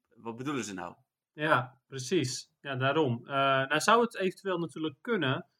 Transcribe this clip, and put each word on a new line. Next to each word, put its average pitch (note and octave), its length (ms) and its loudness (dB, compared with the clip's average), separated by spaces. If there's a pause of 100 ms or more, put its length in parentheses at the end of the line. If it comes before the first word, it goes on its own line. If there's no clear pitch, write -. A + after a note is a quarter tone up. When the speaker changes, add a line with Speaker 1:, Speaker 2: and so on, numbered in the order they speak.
(140)
Speaker 1:
wat A2+ 220 -10
bedoelen C3 280 -4
ze G#2 100 -8
nou? F2 200 -10 (380)
Speaker 2:
Ja, D3 540 0
precies. C3 720 -4
Ja, C#3 160 -8
daarom. C3+ 500 2
Eh, D3 60 -10 (340)
nou D3 140 0
zou A#3 220 6
het A#3 140 -2
eventueel F#3 420 -2
natuurlijk D#3 420 -6
kunnen E3 460 -2 (140)